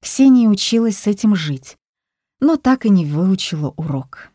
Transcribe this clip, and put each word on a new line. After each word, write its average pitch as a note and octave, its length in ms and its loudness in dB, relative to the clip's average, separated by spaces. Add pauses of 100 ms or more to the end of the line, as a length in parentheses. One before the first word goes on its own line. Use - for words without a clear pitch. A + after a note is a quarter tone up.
Ксения B3+ 460 4
училась A3+ 500 0
с - 80 -4
этим G#3 280 0
жить, D3 420 -8 (640)
но D4+ 180 0
так C4 280 0
и G#3+ 60 2
не F3 160 2
выучила D#3+ 640 -2
урок. C#3+ 640 -10